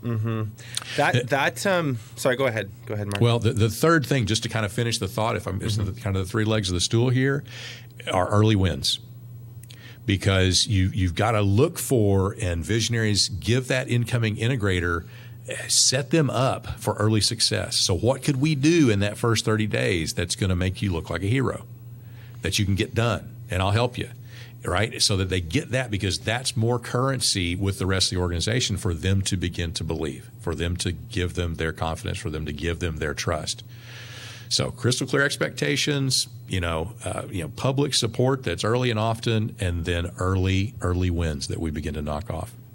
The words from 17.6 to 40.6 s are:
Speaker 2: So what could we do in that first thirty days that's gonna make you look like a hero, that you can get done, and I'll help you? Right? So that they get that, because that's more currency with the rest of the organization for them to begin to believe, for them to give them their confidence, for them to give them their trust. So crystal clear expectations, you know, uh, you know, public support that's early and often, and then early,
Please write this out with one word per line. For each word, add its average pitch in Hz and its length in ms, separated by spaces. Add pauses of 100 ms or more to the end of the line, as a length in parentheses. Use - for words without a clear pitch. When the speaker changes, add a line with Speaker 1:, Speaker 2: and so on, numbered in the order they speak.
Speaker 2:
So - 180
what 120 280
could 135 180
we 156 140
do 151 360
in 101 100
that 104 180
first 113 260
thirty 110 220
days 107 480
that's 87 220
gonna 92 200
make 92 240
you 98 120
look 80 180
like 85 120
a 98 40
hero, 120 400 (720)
that - 180
you 107 60
can 95 100
get 101 200
done, 113 400 (160)
and 92 100
I'll 95 120
help 120 260
you? - 100 (560)
Right? 98 360
So - 180
that 95 100
they 92 120
get 87 300
that, 127 200
because 92 280
that's 123 380
more 117 240
currency 123 720
with 98 240
the 95 80
rest 95 240
of 92 60
the 90 60
organization 90 540
for 87 160
them 90 300
to 98 140
begin 85 380
to 82 100
believe, 78 460 (100)
for 82 140
them 85 240
to 92 120
give 87 440
them 85 220
their 80 160
confidence, 82 460
for 85 100
them 78 180
to 76 60
give 82 280
them 82 160
their 76 180
trust. 78 480 (840)
So - 240
crystal 131 340
clear 139 160
expectations, 143 1040 (220)
you 95 100
know, 85 360 (100)
uh, - 260
you 87 120
know, 78 80
public 135 440
support 127 480
that's 87 220
early 123 260
and 110 80
often, 113 640
and 87 240
then 85 340
early, 95 600